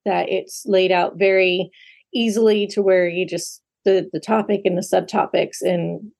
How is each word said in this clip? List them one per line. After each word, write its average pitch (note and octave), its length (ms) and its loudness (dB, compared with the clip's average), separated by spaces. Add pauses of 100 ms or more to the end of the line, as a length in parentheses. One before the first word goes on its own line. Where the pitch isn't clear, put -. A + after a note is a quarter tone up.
that F3+ 240 -2
it's - 360 -6
laid F#3+ 260 2
out F3 260 0
very F#3 520 2 (440)
easily G#3+ 540 2
to G3+ 140 -4
where F#3 260 4
you F3 200 -4
just, - 340 -10 (220)
the, F#3+ 300 2
the D#3+ 60 -8
topic G#3+ 460 -2
and F3+ 120 0
the F#3 40 -2
subtopics, - 800 -2
and F3 400 -2 (180)